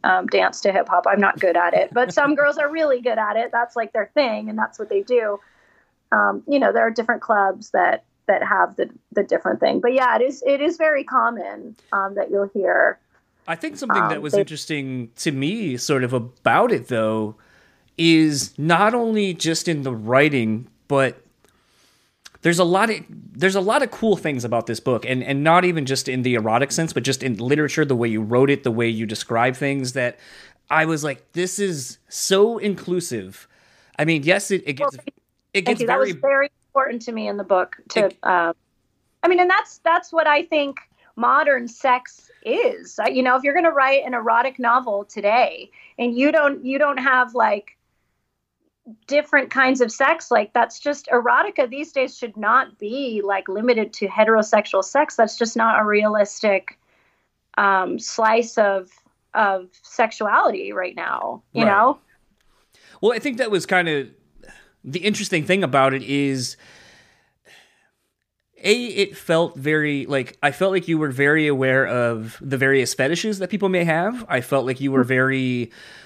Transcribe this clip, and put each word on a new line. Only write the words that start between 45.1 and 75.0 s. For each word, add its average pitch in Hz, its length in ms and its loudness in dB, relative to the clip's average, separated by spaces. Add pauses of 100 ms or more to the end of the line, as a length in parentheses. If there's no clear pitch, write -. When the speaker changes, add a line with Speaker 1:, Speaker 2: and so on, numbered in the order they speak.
Speaker 1:
and 240 200 -2
you 285 140 4
don't, 285 320 2
you 269 140 -4
don't 285 200 2
have, 254 360 2
like, 214 440 -2 (1300)
different 285 440 0
kinds 262 300 2
of 233 120 2
sex, 311 380 0
like, 214 220 0
that's 233 280 0
just, 285 260 -6
erotica 247 640 0
these 285 220 -12
days 262 260 -4
should 226 180 -10
not 220 420 -2
be, 226 460 -6
like, 196 240 -4
limited 220 460 0
to 196 140 -4
heterosexual 214 760 2
sex. 302 320 0
That's 220 220 0
just 226 180 -2
not 226 240 2
a 214 40 2
realistic, 208 960 0 (760)
um, 190 440 0
slice 226 580 0
of, 196 320 2 (420)
of 190 360 0 (140)
sexuality 220 920 0
right 185 240 -6
now, - 460 -6 (100)
you 226 120 0
Speaker 2:
Right. 214 60 4
Speaker 1:
know? 233 280 4 (1040)
Speaker 2:
Well, 220 120 2
I 226 80 -2
think 254 180 -6
that 240 140 -2
was 180 120 0
kinda 160 440 -2 (800)
the 139 140 -8
interesting 190 460 -2
thing 190 180 2
about 135 300 4
it 131 80 -6
is, 135 560 -2 (2000)
A, 240 240 2
it 196 300 -2
felt 165 400 0
very, 147 500 0
like, 139 360 -4
I 147 80 2
felt 190 220 -2
like 180 160 -2
you 165 100 0
were 151 120 -2
very 147 360 2
aware 131 400 2
of 117 540 -2
the 139 160 -6
various 135 380 2
fetishes 170 440 -2
that 185 120 -6
people 202 180 -2
may 180 160 0
have. 190 440 -2
I 135 120 -2
felt 131 240 -2
like 127 160 -4
you 139 120 -2
were 135 80 2